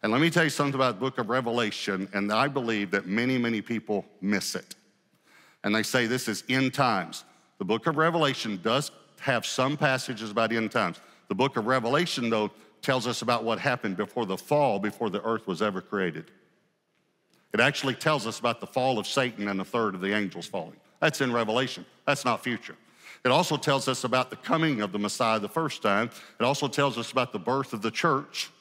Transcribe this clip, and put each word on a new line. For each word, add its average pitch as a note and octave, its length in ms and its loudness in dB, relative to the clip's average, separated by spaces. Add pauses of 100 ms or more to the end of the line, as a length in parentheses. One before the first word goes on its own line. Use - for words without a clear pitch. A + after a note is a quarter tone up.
And A2 100 0
let B2+ 100 4
me E3 80 4
tell E3 140 4
you D#3 60 4
something C#3 260 -2
about B2+ 200 2
the F#2 40 -14
book C3 200 -2
of G#2+ 100 -2
Revelation, A2+ 840 0
and G2+ 200 0
I B2 140 4
believe A#2 440 -2
that G2 140 0
many, A#2+ 320 0
many A#2 240 0
people G#2 440 -4 (160)
miss G2 340 -2
it. - 200 -10 (880)
And G#2 100 0
they A2 100 2
say A#2+ 240 2
this B2 200 0
is G#2+ 220 -4
end C3 240 2
times. G2+ 500 0 (360)
The G2+ 60 -4
book A2 200 0
of D#3+ 100 0
Revelation D3 680 2
does A#2+ 300 0 (280)
have B2 260 0
some C3+ 320 0
passages B2+ 540 -2
about A2+ 200 2
end A2+ 200 0
times. F#2+ 280 0 (300)
The G2+ 60 -2
book C3 220 2
of A2 100 0
Revelation, C3 640 0
though, G#2+ 220 2 (300)
tells B2+ 260 0
us A#2+ 140 -4
about A#2 240 0
what A2+ 140 0
happened A#2+ 360 -2
before G#2+ 300 -4
the F#2+ 120 -2
fall, C#3+ 400 2
before G#2 320 -2
the F#2 140 -4
earth A2 240 -2
was F2 140 -2
ever G2+ 180 0
created. F2 520 -4 (1200)
It G#2+ 80 4
actually C3+ 340 2
tells C#3+ 320 0
us A2+ 120 -6
about A#2 200 -2
the - 80 -12
fall B2+ 320 0
of G2+ 80 -4
Satan A#2+ 400 0
and G2 140 -2
a - 20 -4
third G#2+ 320 -2
of F2+ 60 -8
the G2 120 0
angels F#2 340 -4
falling. E2 280 -8 (240)
That's D#3 220 0
in B2+ 100 2
Revelation. A#2 540 0 (200)
That's C#3 200 0
not A#2 180 0
future. - 320 -6 (480)
It B2 80 4
also D#3 240 4
tells C#3 320 2
us C3 160 -2
about B2+ 260 2
the - 60 -10
coming D#3 460 0
of G2+ 100 -2
the G#2+ 80 -2
Messiah A2 400 2
the G2+ 80 -4
first D#3+ 340 -4
time. A2 300 2 (300)
It - 20 2
also C#3 240 2
tells C3+ 300 2
us A#2 160 -6
about A#2+ 180 2
the G#2+ 80 -4
birth B2+ 320 0
of A2 100 -6
the G#2+ 100 0
church. - 580 -2 (120)